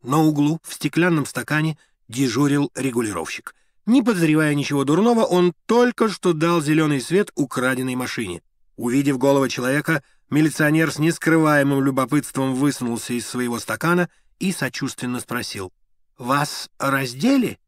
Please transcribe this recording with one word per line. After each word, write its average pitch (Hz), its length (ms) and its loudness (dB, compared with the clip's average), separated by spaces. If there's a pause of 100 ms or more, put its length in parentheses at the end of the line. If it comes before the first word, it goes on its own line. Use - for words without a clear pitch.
На 139 160 2
углу 151 420 2
в - 120 -16
стеклянном 160 520 0
стакане 151 520 -2 (300)
дежурил 139 680 0
регулировщик. 113 800 -4 (320)
Не 240 160 4
подозревая 156 500 2
ничего 143 300 -2
дурного, 220 400 4
он 180 300 2 (120)
только 240 420 2
что 180 260 0
дал 165 280 2
зелёный 151 400 2
свет 185 320 -2
украденной 127 640 -2
машине. 117 480 -6 (320)
Увидев 135 420 0
голого 135 320 4
человека, 139 540 -2 (260)
милиционер 151 600 2
с 143 80 -10
нескрываемым 151 840 2
любопытством 135 720 0
высунулся 123 580 -2
из 117 120 -6
своего 123 340 -4
стакана 170 500 -2 (300)
и 190 120 -2
сочувственно 123 680 -6
спросил: 110 500 -8 (460)
«Вас 139 600 -4
раздели?» 135 800 0 (100)